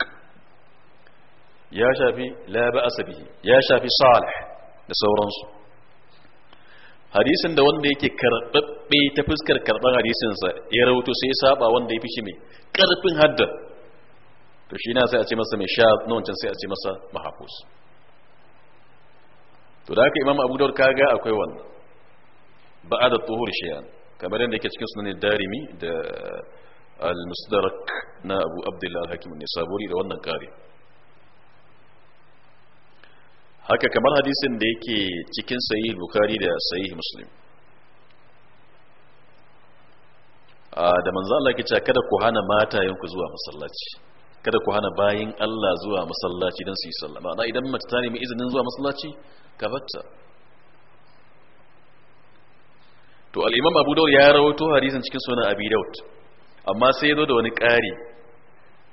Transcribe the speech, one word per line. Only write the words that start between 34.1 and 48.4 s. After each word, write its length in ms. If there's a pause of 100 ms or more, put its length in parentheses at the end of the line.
hadisin 400
da 120
yake 320 (300)
cikin 320
Sahih 340
Bukhari 440
da 120 (140)
Sahih 300
Muslim. 340 (3500)
A, 220
da 200
manzo 240
Allah 180
ke 100
cewa, 180
"Kada 200
ku 160
hana 240
matayenku 640
zuwa 200
masallaci. 640 (480)
Kada 220
ku 120
hana 200
bayin 420
Allah 420
zuwa 300
masallaci 580
don 120
su 120
yi 100
sallah." 240
Ma'ana 240
idan 220
mace 200
ta 120
nemi 200
izinin 300